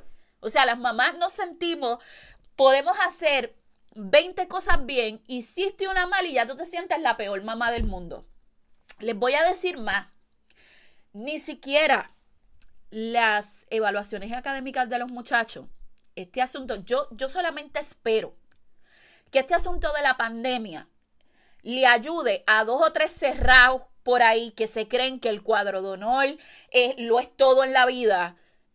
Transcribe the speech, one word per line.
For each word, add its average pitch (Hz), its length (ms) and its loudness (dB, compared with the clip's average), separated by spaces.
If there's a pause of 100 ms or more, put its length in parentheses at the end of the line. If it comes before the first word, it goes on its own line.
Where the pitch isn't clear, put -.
(400)
O 220 100 -8
sea, 269 160 4
las 240 120 0
mamás 240 380 0
nos 349 160 -2
sentimos, 339 680 -4 (580)
podemos 277 380 6 (120)
hacer 285 500 -2 (380)
veinte 330 540 2
cosas 349 360 2
bien, 233 440 -2
hiciste 381 600 -6
una 370 180 0
mal 370 200 -2
y 302 80 -6
ya 233 120 2
tú 254 120 -12
te 339 80 -10
sientes 339 340 -6
la 247 160 0
peor 202 260 -6
mamá 226 280 -4
del 233 140 -2
mundo. 180 420 -8 (720)
Les 220 180 -6
voy 247 160 0
a 302 120 2
decir 359 340 -2
más. 202 300 -4 (1040)
Ni 269 240 -8
siquiera 285 760 0 (760)
las 220 800 -2
evaluaciones 208 640 -4
académicas 262 560 -6
de 240 80 -4
los 247 120 -8
muchachos, 233 560 -6 (500)
este 185 260 -8
asunto, 254 420 -6
yo, 254 280 -4
yo 262 180 -8
solamente 302 500 -6
espero 220 560 -4 (920)
que 269 80 0
este 269 160 0
asunto 311 400 0
de 294 80 -2
la 262 160 2
pandemia 226 680 -6 (760)
le 254 240 0
ayude 240 600 2
a 214 180 4
dos 240 180 0
o 320 100 4
tres 311 200 -2
cerrados 262 680 6 (200)
por 247 200 4
ahí 226 300 4
que 220 140 -4
se 220 220 -6
creen 254 320 -2
que 233 80 -4
el 208 140 -4
cuadro 202 400 0
de 196 80 -8
honor 226 360 0 (440)
es, 247 280 2
lo 233 220 2
es - 160 -8
todo 269 280 6
en 262 80 -2
la 254 140 6
vida 208 500 0 (380)